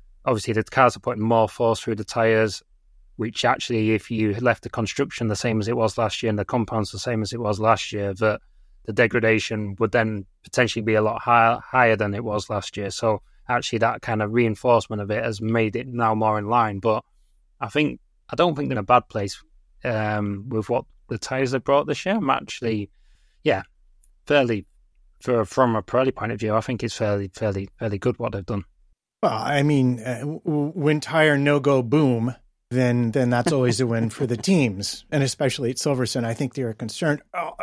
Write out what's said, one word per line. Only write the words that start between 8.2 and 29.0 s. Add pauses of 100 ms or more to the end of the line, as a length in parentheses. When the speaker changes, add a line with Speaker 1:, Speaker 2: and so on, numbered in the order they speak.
Speaker 1:
the
degradation
would
then (180)
potentially
be
a
lot
higher,
higher
than
it
was
last
year.
So (260)
actually
that
kind
of
reinforcement
of
it
has
made
it
now
more
in
line.
But (560)
I
think, (300)
I
don't
think
they're
in
a
bad
place, (400)
um,
with
what (220)
the
tyres
they
brought
this
year.
I'm
actually, (540)
yeah, (640)
fairly, (560)
for,
from
a
Pirelli
point
of
view,
I
think
it's
fairly,
fairly,
fairly
good
what
they've
done. (580)